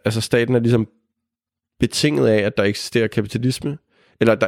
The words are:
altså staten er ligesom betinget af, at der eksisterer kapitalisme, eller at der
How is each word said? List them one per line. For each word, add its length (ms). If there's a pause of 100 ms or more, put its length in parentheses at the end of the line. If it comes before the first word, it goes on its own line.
altså 160
staten 340
er 40
ligesom 280 (920)
betinget 480
af, 100
at 200
der 60
eksisterer 440
kapitalisme, 720 (440)
eller 120
at 80
der 60